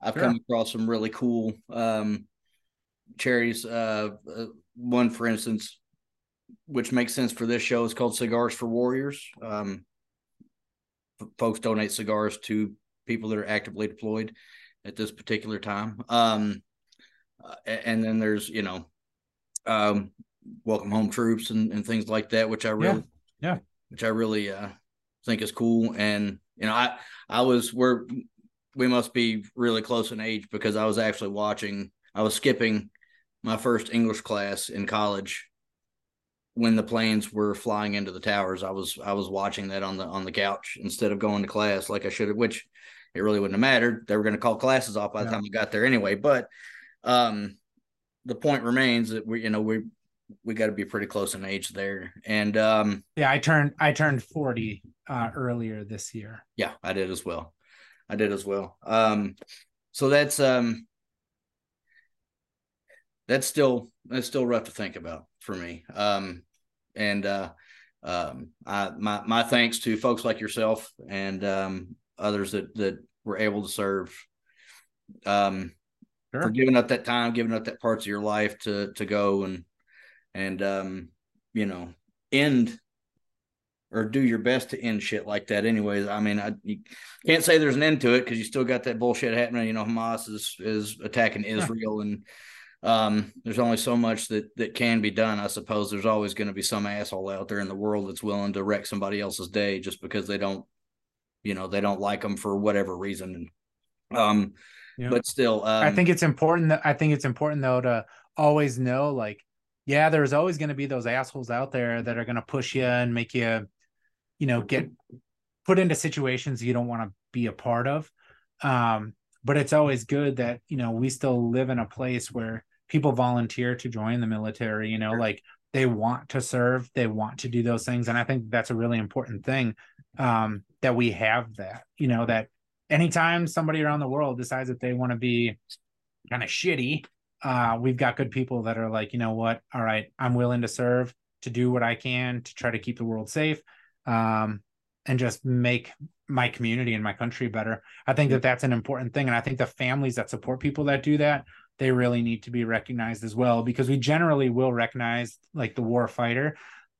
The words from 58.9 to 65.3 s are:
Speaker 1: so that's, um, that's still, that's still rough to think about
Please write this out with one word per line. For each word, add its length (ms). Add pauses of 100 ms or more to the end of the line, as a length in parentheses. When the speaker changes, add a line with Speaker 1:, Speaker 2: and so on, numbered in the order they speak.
Speaker 1:
so 180
that's, 280
um, 480 (2500)
that's 200
still, 440 (140)
that's 220
still 200
rough 180
to 60
think 260
about 280 (160)